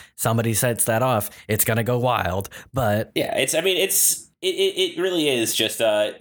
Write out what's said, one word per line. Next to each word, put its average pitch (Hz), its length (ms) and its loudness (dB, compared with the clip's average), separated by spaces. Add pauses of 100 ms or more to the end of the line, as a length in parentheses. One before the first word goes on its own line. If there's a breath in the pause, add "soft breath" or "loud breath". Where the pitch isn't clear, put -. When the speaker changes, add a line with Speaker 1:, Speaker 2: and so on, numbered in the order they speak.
(160 loud breath)
Speaker 1:
somebody 117 380 0
sets 117 300 0
that 113 180 2
off, 123 260 0 (200 loud breath)
it's 107 180 2
gonna 113 180 0
go 123 140 0
wild, 101 500 0 (240 loud breath)
but 107 420 0
Speaker 2:
Yeah, 139 220 -2
it's, 135 180 0
I 156 60 2
mean, 185 160 0
it's, - 480 0 (160)
it, 185 140 -2
it, 185 420 0
it 165 60 -4
really 175 260 0
is 120 240 0
just, - 300 -2
uh, 107 380 2